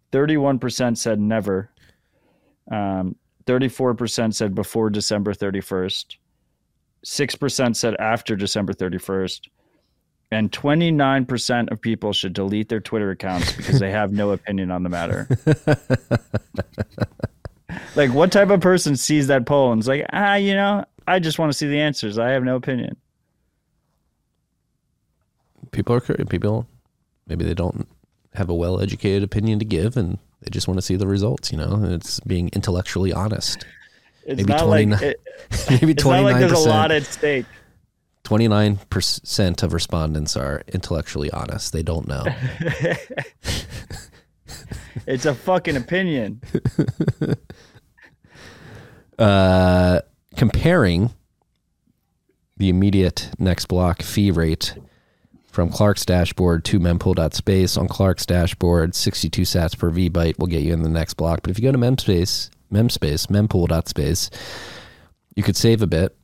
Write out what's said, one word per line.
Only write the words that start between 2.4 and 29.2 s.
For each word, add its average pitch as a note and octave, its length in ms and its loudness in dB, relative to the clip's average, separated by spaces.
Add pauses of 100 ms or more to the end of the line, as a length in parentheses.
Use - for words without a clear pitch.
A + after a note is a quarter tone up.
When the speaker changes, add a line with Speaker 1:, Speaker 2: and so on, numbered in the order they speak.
Speaker 1:
Um, G2 460 -4 (300)
thirty-four C3 480 0
percent A2 400 -4
said G2+ 200 -2
before G#2+ 360 -2
December G#2 420 -2
thirty-first. F#2+ 880 -6 (840)
Six - 320 -4
percent B2+ 400 0
said A2 220 -2
after A2 380 -2
December G2 380 -4
thirty-first. F#2 760 -6 (840)
And A2 220 -2
twenty-nine C#3+ 720 2
percent A#2+ 460 -2
of A2+ 100 -6
people G#2+ 320 -2
should F#2 220 -4
delete G2+ 340 -2
their A2 120 -2
Twitter G#2 300 -4
accounts F2+ 420 -4
because - 280 0
they F#2+ 100 -2
have G#2 220 -2
no G2+ 200 0
opinion F#2+ 380 -4
on F2+ 120 -4
the F2+ 80 -4
matter. F2 420 -4
Speaker 2:
<laughs> B2 60 0 (2500)
Speaker 1:
Like, C#3 180 4
what E3 200 4
type G3+ 180 6
of G3+ 100 6
person F3+ 360 4
sees D3 300 2
that C3+ 200 2
poll C#3 260 4
and A2 80 2
is A2 80 -2
like, C#3 240 -2
"Ah, G3+ 240 0
you G3 180 0
know, G3+ 300 0 (220)
I F3+ 120 2
just D#3+ 200 -2
wanna - 140 0
see - 140 -4
the C#3+ 140 0
answers. A#2 380 -2
I A#2 120 0
have C3+ 140 0
no B2+ 120 0
opinion." B2+ 400 -4 (2750)
Speaker 2:
People - 240 -2
are B2+ 40 0
cur-, - 140 -4 (140)
people, G#2 380 -2 (600)
maybe E2+ 180 -4
they E2+ 100 -2
don't - 320 -4 (480)
have F#2+ 140 -4
a E2+ 60 -2
well-educated G2 680 0